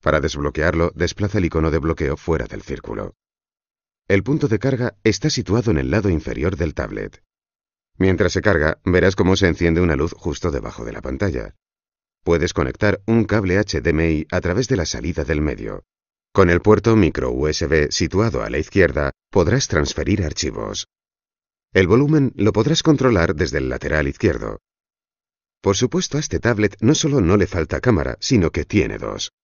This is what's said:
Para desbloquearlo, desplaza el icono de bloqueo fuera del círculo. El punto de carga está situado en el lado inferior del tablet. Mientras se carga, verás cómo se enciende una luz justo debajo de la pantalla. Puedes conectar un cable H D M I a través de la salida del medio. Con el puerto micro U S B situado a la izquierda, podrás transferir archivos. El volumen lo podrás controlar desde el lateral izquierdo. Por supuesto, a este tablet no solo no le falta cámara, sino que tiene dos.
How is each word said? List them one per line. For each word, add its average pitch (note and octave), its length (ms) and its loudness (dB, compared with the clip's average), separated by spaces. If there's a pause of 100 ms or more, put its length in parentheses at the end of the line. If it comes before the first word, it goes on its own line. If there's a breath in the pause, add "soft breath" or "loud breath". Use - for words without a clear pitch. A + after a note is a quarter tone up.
Para D2+ 180 2
desbloquearlo, D2+ 760 -2
desplaza F#2+ 420 -2
el F2+ 60 2
icono D#2+ 260 0
de D#2 80 0
bloqueo D2+ 380 -2
fuera D2+ 300 -4
del - 160 -14
círculo. G1+ 520 -10 (920)
El G2 160 2
punto C#3+ 240 0
de G#2+ 100 0
carga B2 460 -2
está A2 260 0
situado A2+ 400 0
en D#2+ 80 2
el C2 140 -2
lado G2+ 180 0
inferior D2 460 -2
del E2 180 -4
tablet. G#1 480 -8 (760)
Mientras F#2 340 2
se F2+ 100 -2
carga, D#2 420 0
verás F2+ 300 2
cómo F#2 220 2
se F#2 100 2
enciende E2 340 2
una E2+ 140 2
luz D2 180 -2
justo E2 380 -6
debajo A#1 340 -8
de A#1 80 -10
la G#1+ 100 -14
pantalla. C2 520 -6 (680)
Puedes E2+ 280 0
conectar E2+ 540 -2
un A2+ 200 2
cable F#2+ 320 0
H E2 220 -2
D C#2+ 100 0
M D#2+ 200 2
I D#2 220 -2
a F2+ 80 0
través F2+ 260 -2
de C3+ 80 0
la E2 120 -2
salida - 360 -6
del D2+ 180 -2
medio. A1 440 -6 (480)
Con F#2+ 180 4
el F2 120 4
puerto G#2+ 340 6
micro D2 340 2
U C2 160 -2
S D#2 220 -2
B D2 240 2
situado E2+ 500 -2
a G#1+ 80 -6
la C2 80 -4
izquierda, D2 540 0 (180)
podrás G2 380 0
transferir D#2 560 -2
archivos. A1 640 -6 (840)
El F#2 140 4
volumen C#3 480 4
lo G#2 180 2
podrás C3 300 0
controlar A2+ 540 4
desde D2+ 220 -2
el C2 100 -2
lateral C#2+ 400 -2
izquierdo. A1 500 -2 (1000)
Por G2 160 0
supuesto, C#3+ 400 -2
a D3+ 40 -2
este F2+ 200 -4
tablet G#2 400 0
no A2 160 4
solo C#3+ 240 0
no F2+ 160 4
le F#2+ 100 4
falta D#2+ 340 -4
cámara, C2+ 380 0
sino F#2 320 2
que - 140 -4
tiene A1 340 0
dos. G1+ 320 -8 (140)